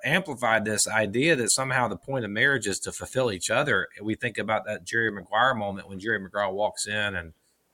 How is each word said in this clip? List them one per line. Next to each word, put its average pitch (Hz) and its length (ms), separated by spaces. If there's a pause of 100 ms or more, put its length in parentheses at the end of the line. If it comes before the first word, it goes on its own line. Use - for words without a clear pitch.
amplified 123 600
this 107 240
idea 110 480
that 113 160
somehow 131 340
the 101 100
point 131 280
of 101 60
marriage 123 360
is 95 140
to 92 120
fulfill 123 380
each 92 200
other. 113 460
And 104 100
we 107 80
think 117 240
about 107 280
that 101 180
Jerry 113 260
Maguire 107 440
moment 98 340
when 95 120
Jerry 107 180
Maguire 98 320
walks 101 360
in 104 280
and, 82 180 (420)